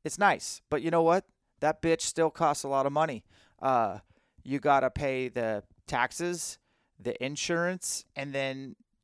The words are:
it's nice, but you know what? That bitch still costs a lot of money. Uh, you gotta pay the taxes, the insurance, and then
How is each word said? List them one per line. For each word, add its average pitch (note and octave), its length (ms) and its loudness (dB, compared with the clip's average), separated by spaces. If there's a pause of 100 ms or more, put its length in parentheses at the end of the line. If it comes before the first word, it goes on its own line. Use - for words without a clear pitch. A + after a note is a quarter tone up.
it's D#3 160 -6
nice, - 500 2
but D3 120 0
you D#3+ 100 -2
know E3+ 100 4
what? E3+ 240 4 (340)
That D#3 220 0
bitch E3 200 2
still D#3+ 280 0
costs D#3 340 0
a E3+ 40 -6
lot C3+ 180 2
of C#3 60 -2
money. D3 320 -2 (360)
Uh, A#2 400 0 (440)
you C3+ 160 -4
gotta C3+ 300 4
pay C3 380 -2
the A2 360 -4 (240)
taxes, D#3+ 720 -2 (400)
the - 240 -6
insurance, E3+ 800 -4 (100)
and C#3 180 -8
then C3+ 420 -6 (280)